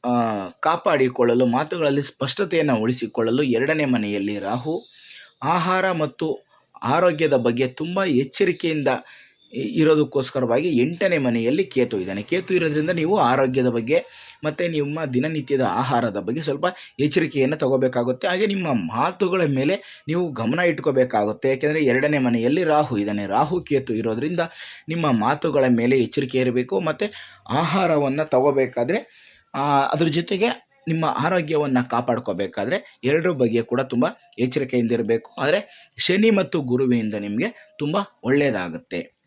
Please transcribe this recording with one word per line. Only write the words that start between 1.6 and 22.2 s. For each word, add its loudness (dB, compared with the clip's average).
ಸ್ಪಷ್ಟತೆಯನ್ನ -2
ಉಳಿಸಿಕೊಳ್ಳಲು 0
ಎರಡನೇ 0
ಮನೆಯಲ್ಲಿ -2
ರಾಹು, -6
ಆಹಾರ 0
ಮತ್ತು -4
ಆರೋಗ್ಯದ 2
ಬಗ್ಗೆ 2
ತುಂಬಾ -4
ಎಚ್ಚರಿಕೆಯಿಂದ 0
ಇ-, -6
ಇರೋದಕ್ಕೋಸ್ಕರವಾಗಿ 2
ಎಂಟನೇ 2
ಮನೆಯಲ್ಲಿ 0
ಕೇತು -2
ಇದ್ದಾನೆ. -6
ಕೇತು -2
ಇರೋದ್ರಿಂದ 0
ನೀವು 0
ಆರೋಗ್ಯದ 2
ಬಗ್ಗೆ 0
ಮತ್ತೆ -2
ನಿಮ್ಮ -4
ದಿನನಿತ್ಯದ -2
ಆಹಾರದ 0
ಬಗ್ಗೆ -4
ಸ್ವಲ್ಪ -2
ಎಚ್ಚರಿಕೆಯನ್ನ 2
ತಗೋಬೇಕಾಗುತ್ತೆ. 0
ಹಾಗೆ 0
ನಿಮ್ಮ -2
ಮಾತುಗಳ 0
ಮೇಲೆ -2
ನೀವು -2
ಗಮನ -2
ಇಟ್ಕೋಬೇಕಾಗುತ್ತೆ. 0
ಯಾಕೆಂದ್ರೆ 0
ಎರಡನೇ 2
ಮನೆಯಲ್ಲಿ 2